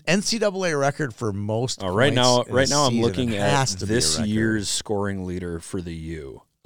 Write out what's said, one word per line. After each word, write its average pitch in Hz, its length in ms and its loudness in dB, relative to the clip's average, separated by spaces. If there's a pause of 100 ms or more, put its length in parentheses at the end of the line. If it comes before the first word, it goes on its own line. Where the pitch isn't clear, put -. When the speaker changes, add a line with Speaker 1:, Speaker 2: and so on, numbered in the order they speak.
Speaker 1:
N 190 160 2
C - 160 -2
double 196 260 0
A 170 100 0
record 139 400 0
for 107 200 -4
most 110 480 -2
Speaker 2:
Oh, 92 120 -2
right 131 200 4
Speaker 1:
points - 20 2
Speaker 2:
now, 123 260 6
Speaker 1:
in - 80 -6
a 113 40 -4
Speaker 2:
right 131 160 4
now 143 140 4
I'm 127 80 2
Speaker 1:
season. 117 120 2
Speaker 2:
looking 117 300 0
Speaker 1:
It 98 60 -2
has 135 340 2
Speaker 2:
at 92 60 -10
Speaker 1:
to 104 60 -4
be 101 60 0
a - 40 2
Speaker 2:
this 120 200 0
Speaker 1:
record. 78 140 -2
Speaker 2:
year's 107 400 0
scoring 98 560 -2
leader 87 340 -6
for 92 220 -8
the 85 120 -8
U. 80 480 -10 (240)